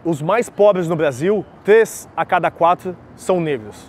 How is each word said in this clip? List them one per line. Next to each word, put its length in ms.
os 160
mais 300
pobres 380
no 80
Brasil, 500
três 520
a 100
cada 240
quatro 460
são 260
negros. 360